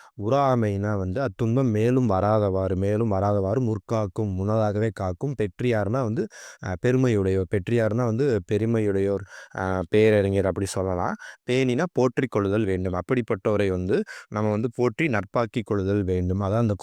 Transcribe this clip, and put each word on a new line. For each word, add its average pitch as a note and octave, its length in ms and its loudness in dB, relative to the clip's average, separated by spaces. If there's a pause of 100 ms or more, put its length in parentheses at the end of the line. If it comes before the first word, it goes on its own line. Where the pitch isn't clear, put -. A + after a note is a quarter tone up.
(220)
உறாமைனா G#2+ 760 0
வந்து F#2 240 -4
அத்துன்பம் B2 500 0
மேலும் A#2 400 2
வராதவாறு, F#2+ 680 2
மேலும் G#2 360 0
வராதவாறு, G2+ 480 0
முற்காக்கும், G#2+ 760 -2
முன்னதாகவே G#2 580 0
காக்கும், G2 420 -4
பெற்றியார்னா A2 680 -2
வந்து, B2 240 -2 (400)
அ, F#2 80 -4 (120)
பெருமையுடையோர். G#2 640 2
பெற்றியார்னா A2 540 0
வந்து A#2 360 0 (120)
பெருமையுடையோர், G2+ 680 0 (360)
அ, F#2+ 300 -2
பேரறிஞர் G2+ 580 4
அப்படி F#2+ 200 0
சொல்லலாம். F#2+ 480 -2 (360)
பேணினா B2+ 420 2
போற்றிக் B2+ 380 0
கொள்ளுதல் G#2 340 0
வேண்டும். F#2+ 140 0
அப்படிப்பட்டவரை G2+ 920 0
வந்து F#2 340 0 (260)
நம்ம G#2+ 220 -2
வந்து A2 240 -2
போற்றி B2 320 0
நட்பாக்கி A2+ 560 -2
கொள்ளுதல் G2+ 400 0
வேண்டும். F#2 380 0
அதான் G2+ 160 -2
அந்த A2+ 260 0